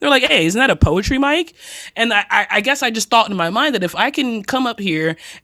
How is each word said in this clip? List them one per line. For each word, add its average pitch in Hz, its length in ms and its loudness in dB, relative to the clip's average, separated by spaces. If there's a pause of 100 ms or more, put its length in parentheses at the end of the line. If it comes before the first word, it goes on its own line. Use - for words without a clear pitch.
They're 285 80 0
like, 269 140 4
"Hey, 208 240 2
isn't 180 120 0
that 262 120 2
a 170 60 0
poetry 190 420 2
mic?" 302 340 0 (440)
And 233 180 0
I, 202 160 2
I, 202 200 2
I 202 120 0
guess 269 200 -2
I 247 80 0
just 220 200 -4
thought 226 200 4
in 196 60 -4
my 170 140 0
mind 269 240 0
that 196 80 -4
if 175 120 -4
I 220 160 0
can 240 320 -4
come 262 240 -2
up 226 140 -6
here 160 360 -2 (280)